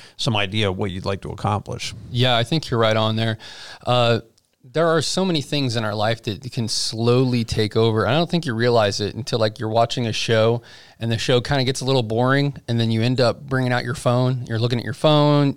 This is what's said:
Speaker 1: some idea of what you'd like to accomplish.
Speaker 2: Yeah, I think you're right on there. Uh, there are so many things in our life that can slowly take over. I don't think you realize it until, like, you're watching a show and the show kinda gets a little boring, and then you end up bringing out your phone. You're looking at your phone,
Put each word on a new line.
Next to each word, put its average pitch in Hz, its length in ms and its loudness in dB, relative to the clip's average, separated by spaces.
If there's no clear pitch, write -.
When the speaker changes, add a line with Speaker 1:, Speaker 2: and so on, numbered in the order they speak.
Speaker 1:
some - 200 -2
idea 101 340 0
of 92 80 -4
what 104 120 -4
you'd 92 140 -8
like 98 180 -4
to - 80 -10
accomplish. - 640 -6
Speaker 2:
Yeah, 123 260 2
I 117 80 2
think 156 260 -4
you're 117 100 0
right 110 160 4
on 110 200 0
there. 113 200 0
Uh, 120 340 2
there 160 160 2
are 160 120 2
so - 240 -2
many 165 180 0
things 135 340 -4
in 117 80 -2
our 107 100 -4
life 110 300 0
that 110 260 -8
can 117 160 -4
slowly 120 800 0
take 110 320 -2
over. 110 300 2
I 107 60 2
don't 165 160 2
think 165 180 -2
you 120 80 -4
realize 110 460 2
it 101 140 -4
until, 113 240 -4
like, 107 220 -2
you're 110 80 -4
watching 117 380 0
a 110 60 -2
show 113 480 2
and 117 140 -4
the 110 60 0
show 123 220 2
kinda 135 240 0
gets 131 180 -2
a - 20 -6
little 131 180 2
boring, 127 520 2
and 117 120 0
then 113 100 2
you 113 120 2
end 123 180 2
up 117 260 2
bringing 127 260 0
out 123 120 0
your 120 100 -6
phone. 127 540 0
You're 117 100 -2
looking 120 200 0
at 113 60 -6
your - 100 -4
phone, 147 640 4